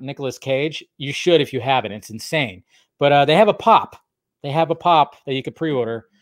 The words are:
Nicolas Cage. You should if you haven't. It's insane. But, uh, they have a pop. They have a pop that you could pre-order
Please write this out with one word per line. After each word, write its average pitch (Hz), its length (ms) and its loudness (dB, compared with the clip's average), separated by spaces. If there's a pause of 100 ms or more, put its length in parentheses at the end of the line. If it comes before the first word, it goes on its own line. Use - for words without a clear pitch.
Nicolas 135 380 -10
Cage. 139 440 -4 (140)
You 139 160 -10
should 160 300 4
if - 100 -4
you 127 80 -4
haven't. 123 320 -2
It's 104 160 -14
insane. 110 560 -6 (340)
But, 143 140 4
uh, 143 140 6
they 147 80 4
have 208 140 6
a 202 60 2
pop. 190 400 2 (480)
They 143 80 -8
have 156 200 0
a 160 40 0
pop 160 420 2 (100)
that 139 80 -6
you 131 80 -6
could - 120 -10
pre-order 120 520 -4 (160)